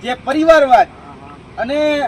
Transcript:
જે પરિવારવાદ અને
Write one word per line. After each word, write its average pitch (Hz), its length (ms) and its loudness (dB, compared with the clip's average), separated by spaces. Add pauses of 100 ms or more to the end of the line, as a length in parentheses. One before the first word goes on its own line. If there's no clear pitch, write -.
જે 240 120 -6
પરિવારવાદ 285 720 2 (680)
અને 269 220 -6 (280)